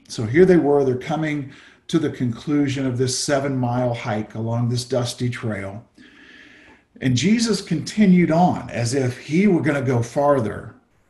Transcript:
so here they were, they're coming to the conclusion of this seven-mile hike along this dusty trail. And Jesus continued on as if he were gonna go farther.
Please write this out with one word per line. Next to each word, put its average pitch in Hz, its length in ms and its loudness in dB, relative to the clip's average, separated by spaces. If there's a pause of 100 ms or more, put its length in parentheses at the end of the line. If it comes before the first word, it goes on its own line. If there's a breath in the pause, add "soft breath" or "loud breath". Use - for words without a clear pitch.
so - 180 -6
here 151 200 6
they 180 120 6
were, 143 260 4
they're 127 140 2
coming 151 540 -4 (380 loud breath)
to 170 100 2
the 147 100 0
conclusion 135 760 -2
of 120 100 -4
this 127 220 -2
seven-mile 127 760 -2
hike 110 400 -6
along 117 360 -2
this 123 140 -2
dusty 123 460 -4
trail. 101 580 -8 (1120 loud breath)
And 127 160 0
Jesus 220 460 0
continued 175 680 2
on 160 400 2
as 117 240 -4
if 123 240 -2
he 170 260 0
were 175 160 4
gonna 143 220 0
go 123 180 0
farther. 120 720 0 (360)